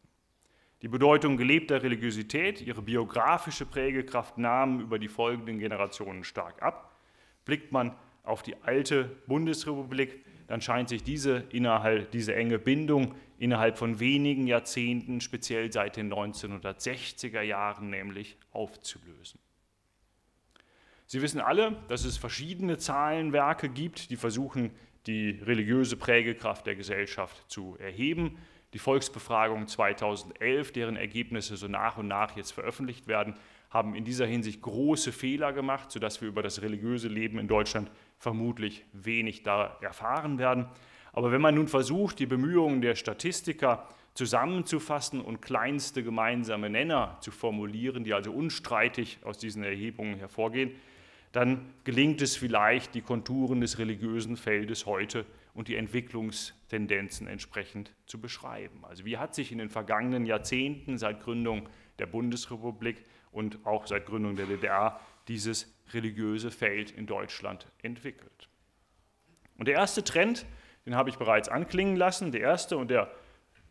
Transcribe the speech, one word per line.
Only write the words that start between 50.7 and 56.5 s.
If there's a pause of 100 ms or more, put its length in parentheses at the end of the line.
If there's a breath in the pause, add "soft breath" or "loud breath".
dann (100)
gelingt
es
vielleicht,
die
Konturen
des
religiösen
Feldes
heute (280 loud breath)
und
die
Entwicklungstendenzen